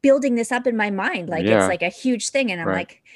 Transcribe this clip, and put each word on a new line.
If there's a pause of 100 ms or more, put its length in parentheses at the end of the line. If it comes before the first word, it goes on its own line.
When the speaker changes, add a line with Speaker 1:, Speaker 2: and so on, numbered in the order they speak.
Speaker 1:
building
this
up
in
my
mind,
like,
it's
Speaker 2:
Yeah.
Speaker 1:
like
a
huge
thing.
And
I'm
Speaker 2:
Right.
Speaker 1:
like, (140)